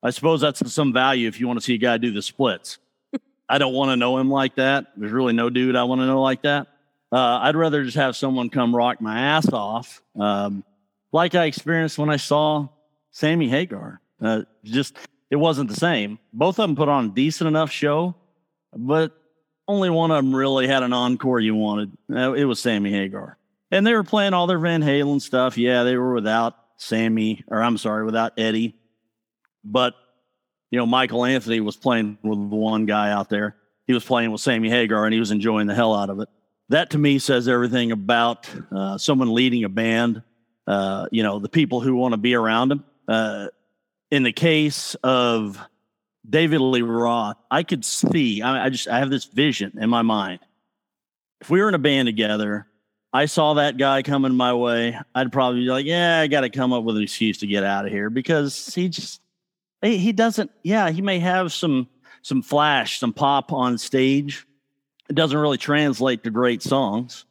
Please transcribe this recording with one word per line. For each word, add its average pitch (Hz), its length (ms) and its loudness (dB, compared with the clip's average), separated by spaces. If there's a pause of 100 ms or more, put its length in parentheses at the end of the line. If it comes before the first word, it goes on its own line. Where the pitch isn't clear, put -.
I 123 80 0
suppose 151 320 0
that's 135 300 -2
some 143 200 0
value 127 340 2
if 110 140 -6
you 123 80 -2
wanna 120 120 -4
see 123 140 0
a 113 40 -2
guy 120 200 2
do 117 140 -2
the 101 100 -4
splits. - 560 -4 (340)
<laughs> 269 60 -6 (300)
I 135 100 2
don't 131 160 0
wanna 135 220 2
know 123 220 2
him 131 120 0
like 135 260 0
that. 135 400 0
There's 107 160 -6
really 127 200 2
no 117 180 0
dude 127 240 0
I 123 100 2
wanna 131 220 0
know 135 160 2
like 131 200 0
that. 143 260 -2 (420)
Uh, 120 320 2
I'd 147 140 2
rather 151 260 0
just 123 140 -6
have 135 200 0
someone 131 320 -2
come 120 280 0
rock 120 240 0
my 110 180 -4
ass 147 340 2
off, 110 500 -8 (160)
um, 101 440 -2 (500)
like 170 220 2
I 170 120 4
experienced 160 520 -2
when 151 120 0
I 151 60 2
saw 147 520 0 (420)
Sammy 156 380 0
Hagar. 117 520 -4 (220)
Uh, 110 200 0 (220)
just, 120 320 -4 (340)
it 135 60 0
wasn't 143 320 0
the 107 80 -8
same. 110 420 -2 (140)
Both 160 260 0
of 214 100 2
them 147 80 0
put 147 120 2
on 135 180 2
a - 40 -2
decent 147 360 0
enough 156 240 2
show, 160 440 -2 (600)
but 147 380 0 (560)
only 196 220 2
one 165 200 2
of 156 60 4
them 135 180 2
really 135 320 2
had 135 160 2
an 123 100 -2
encore 123 480 0
you 107 140 2
wanted. 104 380 -2 (200)
Uh, 127 200 0
it 143 120 0
was 123 140 0
Sammy 101 320 0
Hagar. 98 460 -6 (340)
And 196 160 2
they 233 60 4
were 214 120 2
playing 202 300 0
all 175 120 2
their 180 120 0
Van 165 240 2
Halen 143 380 2
stuff. 127 380 0
Yeah, 123 240 2
they 127 140 2
were 127 180 0
without 113 420 0 (220)
Sammy, 110 680 -2
or 110 140 -2
I'm 117 140 0
sorry, 107 280 -4
without 113 340 -2
Eddie. 110 360 -2 (920)
But, 123 300 0 (760)
you 120 80 -2
know, 117 80 0
Michael 123 380 0
Anthony 113 360 0
was 104 160 -4
playing 110 460 -2
with 107 160 -2
the 101 180 -4
one 110 300 0
guy 104 240 0
out 101 180 -2
there. 104 280 -4 (300)
He 127 60 0
was 120 120 0
playing 117 280 0
with 107 80 -8
Sammy 113 300 0
Hagar, 110 340 2
and 110 80 2
he 110 80 2
was 107 100 -2
enjoying 107 360 0
the 101 80 -2
hell 113 200 2
out 101 160 -2
of 98 100 -8
it. 104 80 -10 (420)
That, 156 200 2
to 151 80 -2
me, 143 200 4
says 123 300 0
everything 120 440 0
about, 117 560 0 (260)
uh, 98 240 -4
someone 131 360 0
leading 120 300 2
a 98 40 -4
band, 113 540 0 (440)
uh, 98 440 -2
you 113 120 0
know, 104 160 -2
the 101 100 -8
people 123 320 0
who 131 160 0
wanna 123 200 0
be 120 180 0
around 117 380 2
him. 139 120 -4 (220)
Uh, 107 420 -2 (640)
in 143 120 2
the 117 100 0
case 156 720 0
of 117 560 0 (720)
David 156 320 2
Lee 131 220 2
Roth, 117 540 -2 (140)
I 156 140 2
could - 200 -4
see, 117 560 0
I, 127 260 -2
I 135 40 -8
just, 123 180 -8
I 120 100 0
have 135 120 0
this 135 160 -4
vision 110 540 -2
in 110 100 0
my 117 120 2
mind. 101 380 -2 (1000)
If - 100 -8
we 175 100 6
were 214 80 4
in 196 60 2
a 165 40 2
band 135 280 2
together, 107 600 -2 (460)
I 143 140 2
saw 151 280 2
that 147 220 2
guy 135 260 2
coming 135 320 0
my 123 200 2
way, 117 440 0 (160)
I'd 127 180 -2
probably 123 280 0
be 123 100 0
like, 135 160 -2
"Yeah, 170 340 2
I 156 60 2
gotta 135 240 2
come 127 220 0
up 120 120 0
with 113 120 0
an 107 60 0
excuse 104 360 -2
to 104 80 -6
get 101 160 0
out 98 240 0
of 95 60 -6
here," 101 180 -4
because 143 640 -2
he 185 140 -2
just, - 320 -10 (600)
he, 208 160 2
he 202 140 2
doesn't, 214 380 0 (120)
yeah, 196 280 2
he 165 120 -2
may 196 160 0
have 180 340 0
some, 131 360 0 (340)
some 135 200 0
flash, 147 560 0
some 117 140 -2
pop 139 400 0
on 123 260 0
stage. 139 680 0 (640)
It 147 80 -6
doesn't 151 220 2
really 147 200 2
translate 135 640 0
to 117 60 -4
great 120 320 0
songs. 123 680 -2